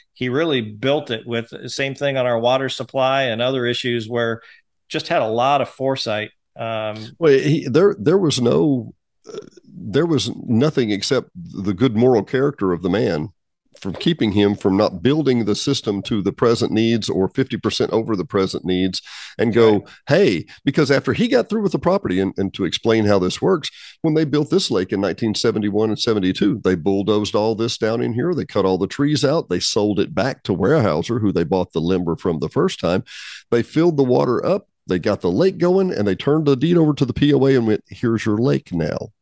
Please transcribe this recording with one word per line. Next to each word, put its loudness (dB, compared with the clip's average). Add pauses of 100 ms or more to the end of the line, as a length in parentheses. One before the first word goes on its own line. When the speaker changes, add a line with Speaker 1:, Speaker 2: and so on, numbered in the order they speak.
(140)
Speaker 1:
He -6
really 0
built -4
it -8
with -6
the -14
same -4
thing -2
on 0
our 0
water 0
supply -2
and -2
other -2
issues -4
where -4 (480)
just -6
had 2
a -2
lot 2
of -6
foresight. -4 (240)
Um, -8
Speaker 2:
Well, 6
he, 2
there, 4
there 2
was 0
no, 2 (340)
uh, -16 (280)
there -2
was 0
nothing 2
except -2
the -6
good 2
moral 4
character -2
of -4
the 0
man 0 (520)
from -6
keeping 0
him 4
from 0
not 0
building 2
the 0
system -4
to -2
the -2
present 0
needs 0
or 0
fifty -4
percent -2
over 0
the -2
present -2
needs 0 (360)
and 0
go, 6
Speaker 1:
Right. 0 (240)
Speaker 2:
"Hey," 2 (180)
because 2
after 2
he 0
got 2
through -2
with -2
the 0
property, 0
and, -2
and -2
to -4
explain 0
how 4
this -2
works, 0 (320)
when 0
they 2
built 0
this 0
lake -2
in 0
nineteen -2
seventy-one 0
and -4
seventy-two, 0
they 2
bulldozed 0
all 0
this -4
down -2
in -2
here. -2
They -4
cut -2
all 2
the -2
trees 0
out. 0
They -2
sold 0
it -2
back -2
to -2
Weyerhaeuser, 0
who 0
they 0
bought -2
the -2
lumber 0
from -4
the -4
first -2
time. 0 (480)
They 2
filled 0
the 4
water 2
up. -2 (180)
They 0
got -2
the 0
lake 2
going, 2
and -2
they 0
turned 0
the 4
deed 2
over 4
to -2
the -2
P 2
O 4
A 4
and 2
went, 0
"Here's -2
your 0
lake 0
now." -4 (100)